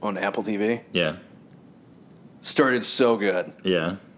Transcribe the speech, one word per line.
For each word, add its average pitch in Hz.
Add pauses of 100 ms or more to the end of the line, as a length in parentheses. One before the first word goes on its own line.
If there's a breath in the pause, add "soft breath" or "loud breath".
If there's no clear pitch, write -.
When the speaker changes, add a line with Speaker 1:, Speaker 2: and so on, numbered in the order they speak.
Speaker 1:
on 101
Apple 101
T 104
V. 113 (120)
Speaker 2:
Yeah. 82 (1300)
Speaker 1:
Started 127
so 117
good. 98 (120)
Speaker 2:
Yeah. 90 (200)